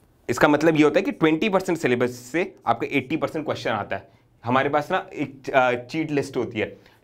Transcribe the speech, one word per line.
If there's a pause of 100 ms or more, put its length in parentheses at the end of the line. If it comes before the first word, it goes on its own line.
(300)
इसका
मतलब
ये
होता
है
कि
ट्वेंटी
परसेंट
सिलेबस
से (120)
आपका
एटी
परसेंट
क्वेश्चन
आता
है। (380)
हमारे
पास
ना
एक,
अ,
चीट
लिस्ट
होती
है, (260)